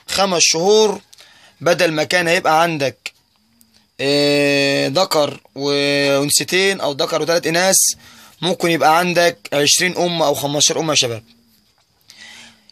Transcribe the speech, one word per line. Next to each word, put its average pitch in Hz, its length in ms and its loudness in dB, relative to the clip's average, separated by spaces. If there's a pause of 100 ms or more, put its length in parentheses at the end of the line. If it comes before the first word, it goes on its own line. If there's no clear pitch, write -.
خمس 185 340 -2
شهور، 196 600 2 (600)
بدل 170 300 2
ما 156 120 -2
كان 175 240 0
هيبقى 165 340 2
عندك، 147 520 -4 (880)
إيه، 143 880 0
ذكر 147 520 0 (160)
وأنثيتين 143 1300 0
أو 147 100 -2
ذكر 156 300 -4
وثلاث 165 260 -2
إناث، 180 300 2 (640)
ممكن 170 300 0
يبقى 156 260 4
عندك 170 560 0
عشرين 147 440 0
أم 170 240 -2
أو 143 120 2
خمستاشر 143 460 -2
أم 160 100 -4
يا 147 60 0
شباب. 117 280 -4 (1500)